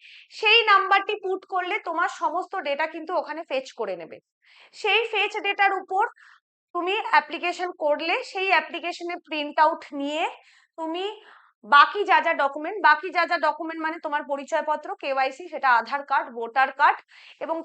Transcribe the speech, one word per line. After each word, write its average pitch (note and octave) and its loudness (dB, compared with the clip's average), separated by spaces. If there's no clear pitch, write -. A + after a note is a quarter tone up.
সেই A4 6
নাম্বারটি G4 4
পুট F#4 -4
করলে F4+ -2
তোমার F4 0
সমস্ত E4+ -4
ডেটা C#4+ 0
কিন্তু E4 -10
ওখানে D4+ -10
ফেচ C4 -4
করে G3 -4
নেবে। D#3 -16
সেই G#4+ 2
ফেচ G4 0
ডেটার G4 2
উপর F#4+ 0
তুমি F4+ -2
অ্যাপ্লিকেশন E4 0
করলে, D4+ 2
সেই F#4+ -2
অ্যাপ্লিকেশনের E4+ -4
প্রিন্ট D4 -6
আউট D#4+ 0
নিয়ে D4 -2
তুমি E4 -6
বাকি D4+ 6
যা E4+ 6
যা E4 2
ডকুমেন্ট, D4+ -4
বাকি D4+ 4
যা F4 2
যা E4+ 0
ডকুমেন্ট D#4+ -4
মানে D#4+ -4
তোমার D4 -4
পরিচয়পত্র, D4+ -4
কেওয়াইসি, C4+ -2
সেটা C4+ 0
আধার A#3 -4
কার্ড, D4 0
ভোটার A#3+ 2
কার্ড, E4 6
এবং D#4 -4